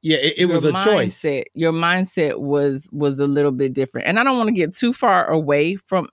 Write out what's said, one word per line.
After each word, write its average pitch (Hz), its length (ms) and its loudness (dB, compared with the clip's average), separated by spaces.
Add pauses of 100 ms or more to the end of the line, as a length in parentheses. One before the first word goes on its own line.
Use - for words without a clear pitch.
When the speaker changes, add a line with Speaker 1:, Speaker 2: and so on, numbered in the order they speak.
Speaker 1:
Yeah, 160 140 2
it, 143 220 0
it 180 80 4
was 165 160 0
Speaker 2:
Your 156 80 2
Speaker 1:
a - 20 0
choice. 185 520 0
Speaker 2:
mindset, 143 180 -2 (100)
your 165 200 0
mindset 170 680 0
was, 143 520 -2
was 139 280 -2
a 143 80 2
little 143 240 2
bit 131 220 -2
different. 131 340 -4
And 196 120 0
I 240 40 2
don't 262 140 0
wanna 220 140 0
get 180 240 -2
too 240 180 0
far 196 360 2
away 156 460 2
from 185 380 -4